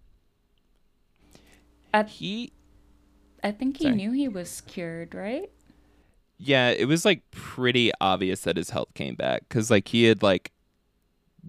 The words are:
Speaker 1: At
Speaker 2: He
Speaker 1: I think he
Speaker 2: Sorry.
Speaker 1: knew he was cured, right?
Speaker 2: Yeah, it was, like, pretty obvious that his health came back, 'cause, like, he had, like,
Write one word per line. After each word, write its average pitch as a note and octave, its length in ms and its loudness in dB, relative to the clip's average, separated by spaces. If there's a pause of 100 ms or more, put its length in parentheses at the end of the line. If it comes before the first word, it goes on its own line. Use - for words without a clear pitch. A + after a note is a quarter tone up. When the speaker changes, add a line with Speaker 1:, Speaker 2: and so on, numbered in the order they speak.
(1900)
Speaker 1:
At G#3+ 160 2
Speaker 2:
He G#3 420 -10 (920)
Speaker 1:
I G3+ 80 -4
think C4 260 -4
he D#4+ 80 -2
Speaker 2:
Sorry. B3+ 100 2
Speaker 1:
knew G3+ 160 -2
he C#4 160 -2
was F3+ 340 -10
cured, E3 520 -12
right? A#3 360 -8 (880)
Speaker 2:
Yeah, B2+ 320 2
it A2 160 2
was, D#3+ 200 2
like, G3 260 2
pretty B2 600 2 (100)
obvious F#2+ 400 0
that F#2 160 -2
his D#2+ 140 -4
health - 220 -4
came C2 220 -8
back, B1+ 320 -2
'cause, - 220 -2
like, G2+ 200 4
he A#2 160 4
had, G#2+ 180 4
like, F#2+ 280 0 (960)